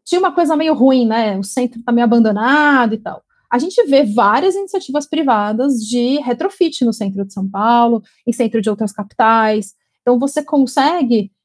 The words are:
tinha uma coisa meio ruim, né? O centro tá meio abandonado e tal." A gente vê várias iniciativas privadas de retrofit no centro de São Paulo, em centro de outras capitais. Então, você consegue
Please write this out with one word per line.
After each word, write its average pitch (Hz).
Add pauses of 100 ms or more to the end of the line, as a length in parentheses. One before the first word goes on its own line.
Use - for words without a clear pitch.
tinha 349
uma 370
coisa 302
meio 311
ruim, 254
né? 220
O 196
centro 247
tá -
meio 233
abandonado 233
e 220
tal." - (280)
A 240
gente 370
vê 277
várias 220
iniciativas 359
privadas 240
de 240
retrofit 277
no 233
centro 196
de 196
São 190
Paulo, 233 (240)
em 233
centro 226
de 202
outras 208
capitais. 220 (300)
Então, 247
você 285
consegue 269 (120)